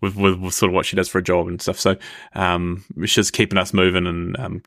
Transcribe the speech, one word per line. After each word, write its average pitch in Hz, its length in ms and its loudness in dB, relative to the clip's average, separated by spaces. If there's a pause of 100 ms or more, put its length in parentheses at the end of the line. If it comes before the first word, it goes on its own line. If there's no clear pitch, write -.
with, 101 160 -2
with, 98 240 4
with 92 140 -4
sort 95 160 2
of 90 40 -2
what 85 120 2
she 95 100 -4
does 92 120 0
for 95 100 -2
a 92 40 0
job 87 240 2
and 87 160 -8
stuff. 95 160 -4
So, 95 180 2 (380)
um, 87 500 -2 (200)
she's - 260 2
keeping 101 280 0
us 92 140 0
moving 92 360 4
and, 87 320 -4
um, 110 260 -8